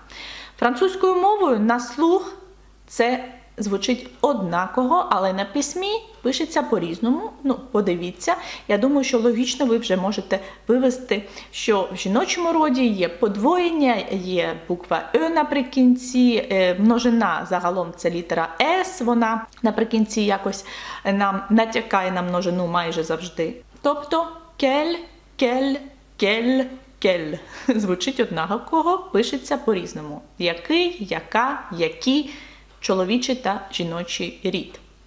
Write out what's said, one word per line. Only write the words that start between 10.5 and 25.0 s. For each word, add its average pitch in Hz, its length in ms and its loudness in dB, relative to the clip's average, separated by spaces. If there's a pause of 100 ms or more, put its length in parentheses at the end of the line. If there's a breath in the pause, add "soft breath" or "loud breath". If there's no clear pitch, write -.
вивести, 247 540 2 (280 loud breath)
що 196 420 0
в 185 40 -6
жіночому 330 560 0
роді 294 340 2
є 190 220 0
подвоєння, 262 880 2 (160)
є 180 440 -2 (120)
буква 175 340 -2 (120)
"е" 320 140 2
наприкінці, 254 1200 4
е, 185 240 4
множина 214 760 4
загалом 180 460 -2
це 170 140 -2
літера 170 380 -2 (120)
"с", 359 440 0
вона 226 420 2 (160)
наприкінці 220 580 2
якось 196 440 0 (400 loud breath)
нам 196 460 0
натякає 220 600 2
на 180 100 -2
множину 180 440 0
майже 170 360 -2
завжди. 160 520 -4 (280)
Тобто 294 440 -2 (300)
"кель", 294 380 0 (420)